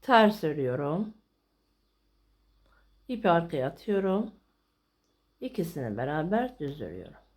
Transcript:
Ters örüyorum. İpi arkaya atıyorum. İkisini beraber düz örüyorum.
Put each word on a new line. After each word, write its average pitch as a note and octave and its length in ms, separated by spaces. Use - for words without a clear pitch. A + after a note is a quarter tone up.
Ters A3 420
örüyorum. D3 680
İpi G#3+ 220
arkaya E3+ 380
atıyorum. G3 640
İkisini D#3+ 560
beraber E3 640
düz C#3+ 220
örüyorum. F2+ 400